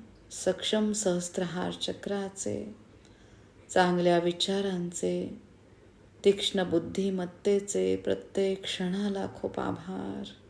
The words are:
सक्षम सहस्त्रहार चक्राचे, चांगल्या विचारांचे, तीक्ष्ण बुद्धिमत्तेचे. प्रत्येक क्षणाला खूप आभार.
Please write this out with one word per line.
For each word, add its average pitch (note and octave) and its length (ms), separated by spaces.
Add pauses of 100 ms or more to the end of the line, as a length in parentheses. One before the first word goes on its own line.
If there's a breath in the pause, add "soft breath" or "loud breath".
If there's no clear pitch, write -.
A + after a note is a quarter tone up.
(320)
सक्षम G#3+ 600
सहस्त्रहार F3+ 800
चक्राचे, G3+ 1040 (1000 loud breath)
चांगल्या F3 460
विचारांचे, F3+ 1200 (840)
तीक्ष्ण G3 380
बुद्धिमत्तेचे. F#3+ 1300
प्रत्येक F#3+ 680
क्षणाला G3 720
खूप - 240
आभार. G3 680 (220)